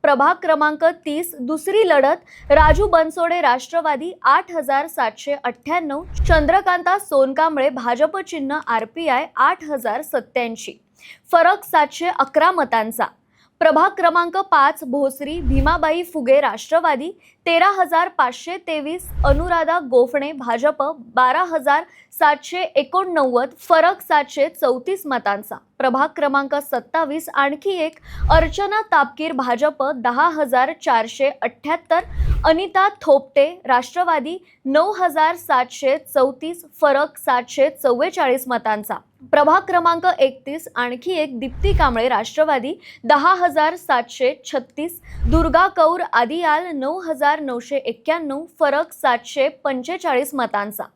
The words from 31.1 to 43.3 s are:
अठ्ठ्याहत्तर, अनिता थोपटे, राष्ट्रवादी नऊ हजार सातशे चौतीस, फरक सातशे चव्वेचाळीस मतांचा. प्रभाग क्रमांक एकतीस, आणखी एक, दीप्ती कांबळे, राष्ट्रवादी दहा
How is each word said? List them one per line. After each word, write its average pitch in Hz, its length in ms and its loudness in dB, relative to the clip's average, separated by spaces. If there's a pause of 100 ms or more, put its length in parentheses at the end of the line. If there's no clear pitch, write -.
अठ्ठ्याहत्तर, 330 600 -2 (420)
अनिता 381 420 2 (140)
थोपटे, 277 480 4 (160)
राष्ट्रवादी 302 720 0 (280)
नऊ 311 280 2
हजार 330 420 0
सातशे 269 720 -2
चौतीस, 285 600 -2 (160)
फरक 294 360 2
सातशे 262 560 0
चव्वेचाळीस 262 760 0
मतांचा. 214 480 -4 (360)
प्रभाग 302 300 4
क्रमांक 339 440 0 (140)
एकतीस, 269 560 -2
आणखी 247 380 -6
एक, 294 260 -4
दीप्ती - 380 -2
कांबळे, 240 320 2
राष्ट्रवादी 262 640 0 (300)
दहा 294 320 4